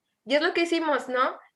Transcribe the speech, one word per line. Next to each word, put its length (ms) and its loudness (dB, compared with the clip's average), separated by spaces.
Y 100 -2
es 80 2
lo 120 2
que 80 0
hicimos, 460 0
¿no? 300 0